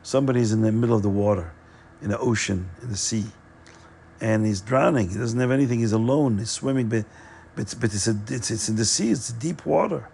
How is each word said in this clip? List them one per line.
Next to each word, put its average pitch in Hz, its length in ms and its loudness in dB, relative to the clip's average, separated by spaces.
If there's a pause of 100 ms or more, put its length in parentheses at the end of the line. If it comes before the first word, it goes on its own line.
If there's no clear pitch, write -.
Somebody's 127 480 2
in 110 120 2
the 110 100 4
middle 117 240 4
of 101 60 2
the 101 80 2
water, 101 420 0 (480)
in 104 100 -4
the 117 80 -2
ocean, 98 520 0 (120)
in 120 60 -10
the 101 80 -6
sea, 107 300 -2 (920)
and 110 260 2
he's 98 140 0
drowning. 127 500 2
He 101 80 -6
doesn't 120 200 -2
have 127 140 2
anything. 127 280 2
He's 110 120 2
alone. 120 460 2
He's 113 120 -6
swimming, 135 380 -2
but, 110 160 0 (500)
but, - 260 -8
but 110 120 0
it's, 101 140 -2
a, 113 100 2 (120)
it's, 123 220 -6
it's 110 180 -4
in 110 80 -2
the 110 80 0
sea. 208 260 0
It's 123 220 -2
deep 147 340 -6
water. 156 480 0